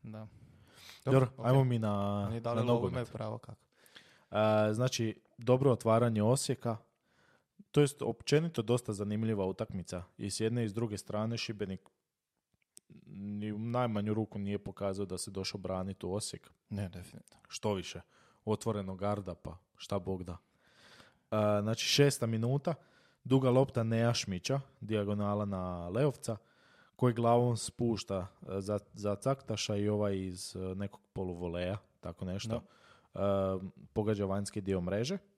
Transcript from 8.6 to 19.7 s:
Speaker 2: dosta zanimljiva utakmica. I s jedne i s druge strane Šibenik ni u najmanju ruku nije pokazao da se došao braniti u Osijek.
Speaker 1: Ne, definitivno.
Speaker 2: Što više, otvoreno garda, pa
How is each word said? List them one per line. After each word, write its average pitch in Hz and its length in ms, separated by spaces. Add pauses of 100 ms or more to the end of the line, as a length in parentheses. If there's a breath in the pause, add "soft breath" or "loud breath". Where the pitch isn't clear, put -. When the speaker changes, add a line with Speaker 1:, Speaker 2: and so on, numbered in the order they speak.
Speaker 2:
dosta 117 300
zanimljiva 104 520
utakmica. 92 580 (160)
I 101 120
s - 100
jedne 117 240
i 110 40
s 98 60
druge 107 240
strane 110 400
Šibenik 101 420 (1300)
ni 104 460
u 104 80
najmanju 113 540
ruku 107 240
nije 101 200
pokazao 98 480
da 92 120
se - 120
došao 98 300
braniti 92 460
u 90 60
Osijek. - 380 (180)
Speaker 1:
Ne, 101 200
definitivno. - 600
Speaker 2:
Što - 260
više, 90 260 (440 soft breath)
otvoreno 104 520
garda, 98 380
pa 80 220 (200)